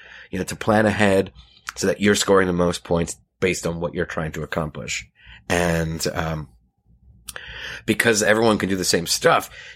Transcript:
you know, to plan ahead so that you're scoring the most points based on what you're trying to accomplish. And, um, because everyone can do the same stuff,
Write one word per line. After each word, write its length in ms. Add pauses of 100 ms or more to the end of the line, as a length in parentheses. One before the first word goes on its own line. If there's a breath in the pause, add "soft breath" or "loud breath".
(300 loud breath)
you 80
know, 60
to 100
plan 320
ahead 440 (440 soft breath)
so 120
that 140
you're 140
scoring 320
the 60
most 300
points 320 (240)
based 280
on 120
what 140
you're 140
trying 240
to 100
accomplish. 680 (400 loud breath)
And, 580 (100)
um, 340 (1400 loud breath)
because 380
everyone 340
can 120
do 60
the 80
same 240
stuff, 420 (260 loud breath)